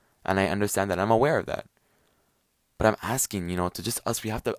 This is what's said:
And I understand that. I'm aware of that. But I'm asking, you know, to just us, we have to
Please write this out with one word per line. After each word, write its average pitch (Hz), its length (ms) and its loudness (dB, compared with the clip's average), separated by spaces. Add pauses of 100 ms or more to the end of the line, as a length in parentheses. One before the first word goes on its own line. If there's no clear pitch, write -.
(240)
And 95 160 2
I 95 60 4
understand 101 440 0
that. 87 80 0
I'm 104 140 2
aware 131 260 4
of 90 80 -4
that. - 200 -6 (1120)
But 110 100 4
I'm 107 120 2
asking, 101 480 -2
you 90 80 -2
know, 90 120 0
to - 140 -8
just 107 220 -4
us, - 200 -4
we 110 60 -2
have 107 120 -6
to 113 160 -2